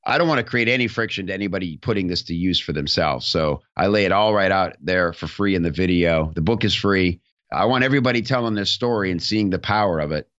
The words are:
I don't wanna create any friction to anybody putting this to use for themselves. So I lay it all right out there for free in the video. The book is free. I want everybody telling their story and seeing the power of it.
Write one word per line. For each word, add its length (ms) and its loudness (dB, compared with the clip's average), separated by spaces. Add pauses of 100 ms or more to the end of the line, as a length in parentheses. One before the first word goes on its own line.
I 140 0
don't 80 4
wanna 160 2
create 260 0
any 200 2
friction 400 -4
to 60 -4
anybody 420 -4
putting 320 -2
this 160 -4
to 100 -6
use 240 0
for 140 -6
themselves. 540 -2
So 360 0 (140)
I 100 0
lay 200 2
it 60 2
all 220 2
right 160 2
out 300 0
there 320 0
for 160 -8
free 260 0
in 80 2
the 80 0
video. 640 2
The 60 -4
book 240 0
is 100 0
free. 460 0 (320)
I 140 0
want 180 2
everybody 380 2
telling 320 -2
their 100 -2
story 480 -2
and 100 -4
seeing 280 0
the 100 -2
power 400 0
of 100 -2
it. 180 -4 (100)